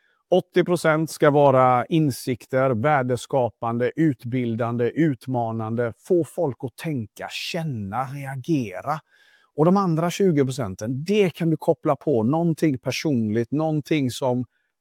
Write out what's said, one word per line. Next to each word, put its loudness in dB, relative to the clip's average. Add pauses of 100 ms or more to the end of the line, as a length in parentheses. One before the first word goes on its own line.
(340)
Åttio 2
procent 0
ska 4
vara 6
insikter, 0
värdeskapande, -2
utbildande, -2
utmanande. -2
Få 0
folk -4
att -10
tänka, -8
känna, -6
reagera. -6 (560)
Och 4
de 6
andra 0
tjugo 2
procenten, -6
det 2
kan -2
du 0
koppla 0
på 0
någonting 0
personligt, -2
någonting -2
som -2 (360)